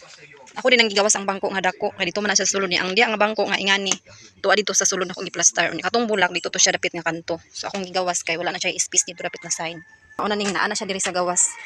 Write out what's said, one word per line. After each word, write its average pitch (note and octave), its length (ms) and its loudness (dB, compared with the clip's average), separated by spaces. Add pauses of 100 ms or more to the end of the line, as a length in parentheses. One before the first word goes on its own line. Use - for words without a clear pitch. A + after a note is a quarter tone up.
(560)
Ako B3+ 160 4
din A#3+ 80 6
ang A3 80 6
gigawas G3+ 280 4
ang G3 120 -2
bangko G3 240 0
nga F#3+ 120 -2
dako. F#3 320 0
Kay F#3 120 0
dito G3+ 160 -2
man G3+ 80 2
na G3 40 4
siya F#3+ 120 2
sa - 80 0
sulod G3 160 2
ni. E3+ 80 2
Ang F#3 160 0
diya A#3 160 4
nga G#3 80 0
bangko G#3 240 2
nga G3 160 0
ingani. G3 320 0 (480)
Tuwa G3 160 4
dito G3+ 160 -2
sa F#3+ 160 2
sulod F#3 160 0
akong F3+ 240 -8
giplastar. E3+ 400 0
Unya D#3+ 160 -6
katong A#3 240 0
bulak, F3+ 240 2
dito F3 160 -4
to F#3+ 80 -6
siya F#3 160 2
dapit F3 240 -2
nga E3 80 -8
kanto. E3 320 -4 (160)
So, - 160 -10
akong G3 160 -6
gigawas F3+ 400 -2
kay E3 160 -2
wala F3 160 -2
na F3+ 40 -6
siya F#3 160 -2
space - 280 0
dito F3 160 -12
dapit F3 240 -8
nga E3+ 80 -4
side. E3 280 -6 (360)
Mauna G3+ 160 0
ning G3+ 200 0
naa - 120 0
na G#3+ 80 0
siya G#3 160 -4
diri F#3+ 80 -4
sa F#3 160 -4
gawas. F3+ 400 0 (140)